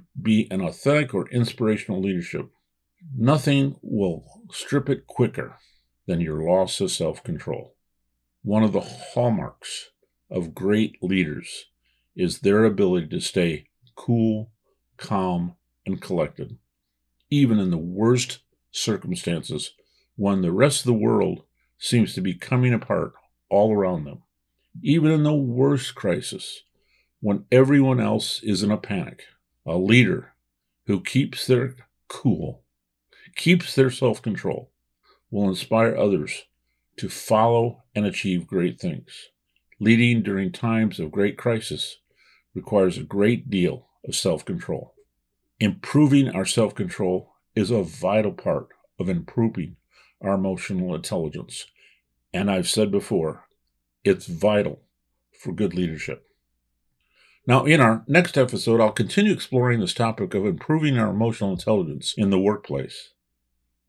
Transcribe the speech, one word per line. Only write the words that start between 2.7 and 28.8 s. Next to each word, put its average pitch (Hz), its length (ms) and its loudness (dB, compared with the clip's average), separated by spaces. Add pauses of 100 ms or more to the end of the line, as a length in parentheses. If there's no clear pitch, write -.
Nothing 139 680 2
will - 680 -4
strip - 380 -4
it - 180 -4
quicker - 520 -4 (480)
than 85 140 -2
your 78 220 -4
loss 90 380 0
of 92 100 0
self-control. - 840 -6 (680)
One 107 220 2
of 104 80 2
the 95 80 0
hallmarks - 1120 -4 (400)
of 82 240 -6
great 104 480 2
leaders 90 640 -2 (500)
is 90 240 -2
their 104 240 4
ability 95 440 2
to 85 120 -6
stay 85 460 -2 (280)
cool, 110 560 0 (460)
calm, 90 580 -4 (320)
and 95 140 -6
collected, 76 580 -6 (720)
even 127 300 4
in 92 100 0
the 85 80 0
worst 107 600 0 (340)
circumstances, - 1040 -6 (420)
when 98 260 0
the 85 100 0
rest 127 280 2
of - 60 -6
the 123 80 4
world 104 500 0 (340)
seems 113 360 0
to 98 60 -6
be 92 140 -2
coming 123 400 0
apart 92 400 -2 (340)
all 104 240 4
around 92 320 0
them. - 180 -16 (600)
Even 156 280 4
in 156 120 4
the 151 120 2
worst 135 600 0
crisis, - 680 -6 (580)
when 101 300 0
everyone 131 500 6
else 107 420 -2
is 101 200 0
in 104 80 2
a 107 60 2
panic, - 480 -8 (400)